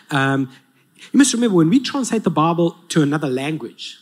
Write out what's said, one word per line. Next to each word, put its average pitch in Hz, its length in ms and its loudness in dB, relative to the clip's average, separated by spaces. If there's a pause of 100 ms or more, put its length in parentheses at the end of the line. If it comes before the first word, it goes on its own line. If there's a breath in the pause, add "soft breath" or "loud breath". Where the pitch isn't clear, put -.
(100)
Um, 135 400 -2 (640 loud breath)
you 240 60 4
must 269 160 4
remember, 226 220 0
when 160 140 6
we 262 100 4
translate 233 440 -4
the 190 60 0
Bible 165 460 0 (120)
to 160 140 0
another 143 260 -2
language, 131 720 -10